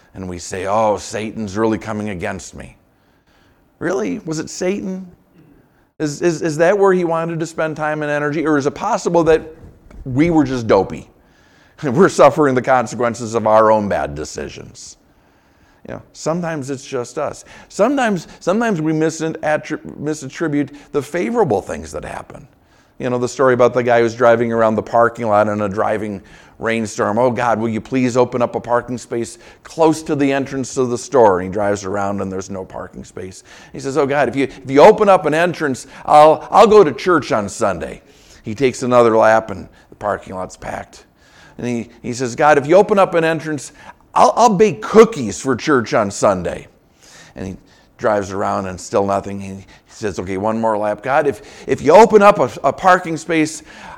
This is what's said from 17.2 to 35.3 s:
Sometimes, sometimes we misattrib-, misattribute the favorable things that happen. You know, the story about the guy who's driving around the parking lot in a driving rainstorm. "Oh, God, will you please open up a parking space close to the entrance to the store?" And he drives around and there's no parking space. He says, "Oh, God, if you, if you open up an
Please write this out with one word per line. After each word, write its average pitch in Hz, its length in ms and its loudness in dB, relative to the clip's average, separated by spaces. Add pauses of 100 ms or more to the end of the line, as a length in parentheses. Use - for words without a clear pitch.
Sometimes, 226 580 -2 (140)
sometimes 208 400 -2
we 156 100 0
misattrib-, 156 1080 -4
misattribute 147 760 -6 (160)
the 147 100 -2
favorable 175 600 -2
things 80 320 -10
that 76 100 -10
happen. - 420 -16 (540)
You 131 100 -4
know, 123 80 -2
the 120 120 -2
story 131 240 4
about 120 200 4
the 123 100 0
guy 120 180 4
who's 113 140 0
driving 117 360 4
around 113 240 2
the 107 80 -2
parking 117 440 0
lot 107 200 2
in 104 140 -2
a 104 80 -2
driving 104 540 -4 (360)
rainstorm. 110 600 -2
"Oh, 127 100 2
God, 117 300 -2
will 117 100 -2
you 110 100 -4
please 127 380 -2
open 123 240 0
up 120 140 -4
a 113 40 -4
parking 120 380 -4
space 117 400 -8 (260)
close 160 400 0
to 156 120 -4
the 139 180 0
entrance 139 400 -6
to 131 120 0
the 120 120 -4
store?" 110 420 4
And 92 80 -6
he 92 60 -8
drives 101 320 -2
around 98 360 -4
and 98 80 -6
there's 95 200 -8
no 95 160 -10
parking 87 400 -16
space. - 380 -16 (280)
He - 80 -14
says, 135 180 -6
"Oh, 139 100 2
God, 139 200 0
if - 80 -4
you, 139 100 0
if - 240 -10
you 139 120 6
open 202 260 8
up 185 180 4
an 151 100 0